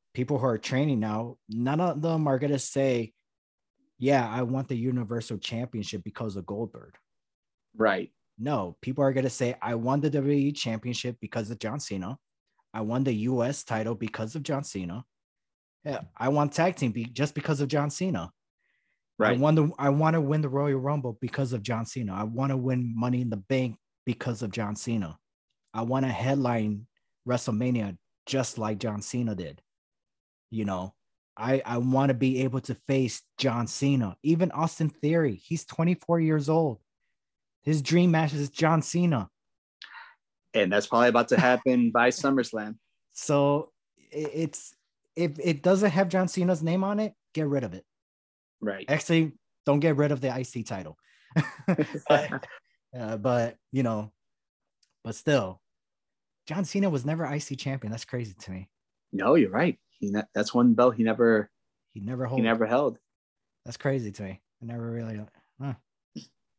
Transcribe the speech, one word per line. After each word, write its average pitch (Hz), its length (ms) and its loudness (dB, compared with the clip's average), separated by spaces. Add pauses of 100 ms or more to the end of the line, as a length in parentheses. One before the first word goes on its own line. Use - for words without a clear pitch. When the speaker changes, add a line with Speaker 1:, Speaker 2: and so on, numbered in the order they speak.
(140)
Speaker 1:
people 123 240 -2
who 127 80 0
are 117 120 0
training 131 420 0
now, 110 360 -4 (120)
none 123 320 0
of 165 220 0
them 160 260 0
are 135 100 2
gonna 143 200 0
say, 127 540 0 (840)
"Yeah, 127 300 4
I 120 140 -2
want 123 260 -2
the 131 80 -2
Universal 120 600 -2
Championship 110 680 -6
because 107 320 -8
of 90 100 -8
Goldberg." 107 480 -10 (840)
Speaker 2:
Right. 98 360 2 (260)
Speaker 1:
No, 107 440 -2
people 131 200 -2
are 135 100 4
gonna 131 180 2
say, 123 300 -2
"I 120 140 -4
won 127 260 0
the 147 100 2
W 143 240 2
W 139 140 2
E 147 40 -2
Championship 120 680 -6
because 110 300 -6
of 117 80 -10
John 113 220 -6
Cena. 101 380 -8 (560)
I 113 80 -4
won 120 220 0
the 131 100 0
U 120 280 0
S 139 220 -4
title 113 300 -4
because 110 420 -8
of 151 60 -8
John 143 200 -4
Cena. 95 420 -8 (800)
Yeah, 143 180 -6 (140)
I 120 120 -2
won 147 220 4
tag 175 260 2
team 120 160 0
be-, 117 120 -6
just 127 300 -2
because 147 280 -2
of 135 60 0
John 147 220 0
Cena. 160 400 -4 (880)
Speaker 2:
Right. 107 160 4
Speaker 1:
I 120 40 0
won 151 160 6
the, 156 240 4
I 143 100 2
wanna 156 320 4
win 151 220 0
the 143 80 -2
Royal 139 280 0
Rumble 131 420 -2
because 127 340 -2
of 107 80 -4
John 113 240 -4
Cena. 110 260 -6
I 101 120 -4
wanna 131 320 0
win 123 380 0
Money 123 280 0
in 120 80 -2
the 107 80 -2
Bank 123 400 -2 (260)
because 120 380 -4
of 104 80 -4
John 104 260 -4
Cena. 101 420 -4 (540)
I 113 100 -4
wanna 131 300 0
headline 117 720 -2 (400)
WrestleMania 117 680 -2 (300)
just 131 320 -2
like 107 200 -4
John 104 220 -4
Cena 117 340 -4
did." 82 280 -10 (880)
You 110 160 -4
know, 95 280 -6 (420)
I, 131 280 0
I 120 140 -4
wanna 131 360 4
be 131 280 2
able 131 200 -2
to 120 120 -6 (120)
face 135 360 0 (160)
John 120 280 0
Cena. 127 560 0
Even 170 280 4
Austin 160 400 -2
Theory, 151 460 2
he's - 280 -6
twenty-four 170 560 0
years 156 300 2
old. 156 300 2 (840)
His 151 200 2
dream 175 300 6
match 160 200 2
is 143 180 -2
John 160 300 4
Cena. 160 480 0 (1300)
Speaker 2:
And 98 180 4
that's 104 140 2
probably 120 220 6
about 117 200 4
to 110 120 4
happen 123 500 4
Speaker 1:
<laughs> - 40 0
Speaker 2:
by 120 160 4
SummerSlam. 113 640 -2 (360)
Speaker 1:
So 143 600 2 (400)
i-, 151 200 -6
it's, 156 400 -6 (440)
if 165 160 0 (100)
it 160 220 0
doesn't 190 260 6
have 180 180 4
John 185 200 2
Cena's 175 340 0
name 175 220 2
on 208 160 -2
it, 214 120 -2 (220)
get 156 140 0
rid 139 160 0
of 90 100 -6
it. 95 100 -14 (760)
Speaker 2:
Right. 98 280 -4
Speaker 1:
Actually, 156 440 2 (340)
don't 143 140 4
get 156 160 2
rid 147 160 4
of 131 80 -4
the 131 120 -2
I 127 100 -6
C 120 200 -8
title. 92 340 -10 (380)
<laughs> - 320 -2 (420)
But, 143 380 2 (240)
Speaker 2:
<laughs> - 280 -20
Speaker 1:
uh, 113 180 -6
but, 117 400 0 (160)
you 131 100 0
know, 107 300 -2 (880)
but - 140 -10
still, 107 440 2 (840)
John 190 180 -4
Cena 196 240 0
was 135 160 -2
never 160 220 -2
I 143 120 -2
C 143 180 -8
champion. 131 340 -6
That's 117 140 -8
crazy 113 380 -8
to - 100 -14
me. 92 160 -12 (440)
Speaker 2:
No, 101 220 2
you're 185 160 6
right. 175 280 0 (200)
He 202 120 -4
ne-, 208 120 -2 (120)
that's 208 200 -2
one 120 200 6
belt 120 200 6
he 117 80 0
never, 113 480 4 (440)
Speaker 1:
He 104 60 -14
never 123 260 -6
Speaker 2:
he 117 40 -4
Speaker 1:
hold. 127 120 0
Speaker 2:
never 113 240 2
held. 123 320 0 (640)
Speaker 1:
That's 117 120 -12
crazy 131 360 -2
to 104 100 -12
me. 95 180 -12 (220)
I 117 40 -12
never 117 240 -8
really, 113 300 -8 (400)
huh. 131 140 -6 (840)